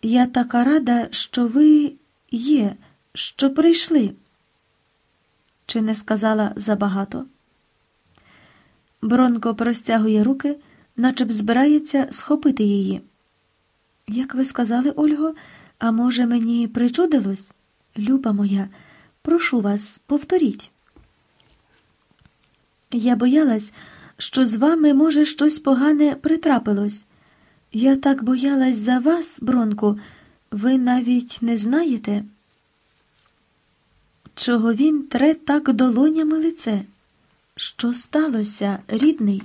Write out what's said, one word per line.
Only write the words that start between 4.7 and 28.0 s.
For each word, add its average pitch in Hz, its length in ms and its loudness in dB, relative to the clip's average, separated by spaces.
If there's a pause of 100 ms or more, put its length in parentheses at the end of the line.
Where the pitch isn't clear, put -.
Чи 226 160 -4
не 220 120 -2
сказала 214 640 -2
забагато? 202 680 -4 (1800)
Бронко 233 520 0
простягує 220 680 0
руки, 269 320 -2 (400)
наче 254 280 0
б 226 80 -6
збирається 269 760 0
схопити 294 540 0
її. 196 360 0 (1080)
"Як 254 260 -6
ви 262 100 0
сказали, 247 460 -2
Ольго, 302 440 0 (440)
а 226 140 -2
може, 240 340 0
мені 233 420 0
причудилось? 240 840 -2 (460)
Люба 240 340 0
моя, 196 360 -2 (540)
прошу 320 380 0
вас, 202 460 -6
повторіть". 285 640 -2 (2250)
"Я 240 240 0
боялась, 247 560 2 (460)
що - 280 0
з 214 80 -2
вами, 302 400 4
може, 302 300 4
щось 302 340 0
погане 285 560 2
притрапилось. 226 920 -2 (680)
Я 262 240 2
так 269 280 0